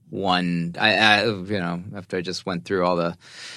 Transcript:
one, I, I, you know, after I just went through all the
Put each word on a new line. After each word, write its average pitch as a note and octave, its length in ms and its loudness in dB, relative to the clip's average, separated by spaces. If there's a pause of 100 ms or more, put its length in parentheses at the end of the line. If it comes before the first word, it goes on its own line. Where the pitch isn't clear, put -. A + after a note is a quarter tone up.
one, F2+ 680 0
I, G#2+ 200 2
I, G#2+ 280 6
you G2+ 360 -2
know, F2 240 -4 (100)
after F#2+ 220 -8
I F#2 40 0
just F2+ 240 -8
went F2 200 -6
through F#2 200 0
all F2+ 120 2
the E2+ 200 0 (400)